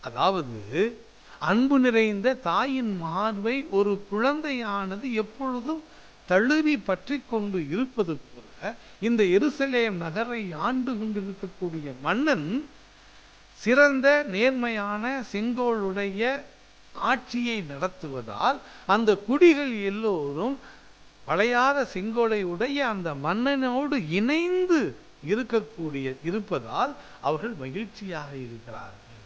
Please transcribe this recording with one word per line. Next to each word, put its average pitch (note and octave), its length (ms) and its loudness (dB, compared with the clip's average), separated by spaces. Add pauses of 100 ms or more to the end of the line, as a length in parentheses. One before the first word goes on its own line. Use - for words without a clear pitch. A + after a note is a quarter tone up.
அதாவது, C3 500 0 (920)
அன்பு C4+ 360 4
நிறைந்த A3 500 2 (140)
தாயின் A#3+ 420 0 (120)
மார்பை G3+ 520 -2 (220)
ஒரு G3+ 160 4 (160)
குழந்தையானது A#3 960 -2 (180)
எப்பொழுதும் C4 600 -6 (480)
தழுவி D4 440 4 (140)
பற்றி B3 280 -2 (120)
கொண்டு G3+ 280 -2 (160)
இருப்பது A3 420 -2
போல, - 100 -14 (800)
இந்த A#3 160 4 (120)
எருசலேம் B3 680 2
நகரை A3+ 380 -4 (240)
ஆண்டு B3+ 340 0
கொண்டிருக்கக்கூடிய F#3+ 880 -6 (200)
மன்னன் G#3 420 0 (1120)
சிறந்த C4+ 480 6 (260)
நேர்மையான A3 680 0 (260)
செங்கோலுடைய G3+ 880 -2 (880)
ஆட்சியை A#3+ 480 -2 (140)
நடத்துவதால் C#3 880 -2 (360)
அந்த A3 160 4 (180)
குடிகள் C#4+ 440 6 (200)
எல்லோரும் G3+ 640 -2 (720)
வளையாத B3 640 2
செங்கோலை A3 480 0 (100)
உடைய B3+ 260 -2 (140)
அந்த F#3 160 -4 (180)
மன்னனோடு C4 680 0 (240)
இணைந்து E4+ 600 2 (520)
இருக்கக்கூடிய, F3 760 -2 (240)
இருப்பதால் F3+ 640 -2 (320)
அவர்கள் D#3+ 380 -2
மகிழ்ச்சியாக D#3+ 680 -8 (160)
இருக்கிறார்கள். A2 800 -16